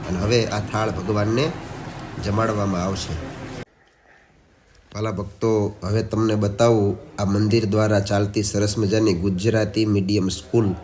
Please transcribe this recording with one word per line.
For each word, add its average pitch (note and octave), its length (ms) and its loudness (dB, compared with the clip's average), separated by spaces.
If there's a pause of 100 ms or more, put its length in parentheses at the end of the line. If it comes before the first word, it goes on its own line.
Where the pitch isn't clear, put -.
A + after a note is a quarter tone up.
અને F2 140 -4
હવે G#2+ 200 2 (100)
આ G#2 180 -2
થાળ G#2+ 260 -2
ભગવાનને G#2 520 0 (760)
જમાડવામાં G2+ 640 -2
આવશે. F#2 320 -4 (1700)
વાલા G#2+ 220 -4
ભક્તો, G2+ 380 -2 (300)
હવે G#2 240 0
તમને A2 320 2
બતાવું G#2 600 4 (220)
આ G2+ 80 0
મંદિર G#2+ 400 2
દ્વારા G#2+ 360 4
ચાલતી G2+ 420 0
સરસ G#2 340 0
મજાની G#2+ 380 4
ગુજરાતી G#2+ 720 0
મીડિયમ G2 440 0
સ્કૂલ. A2 380 0 (160)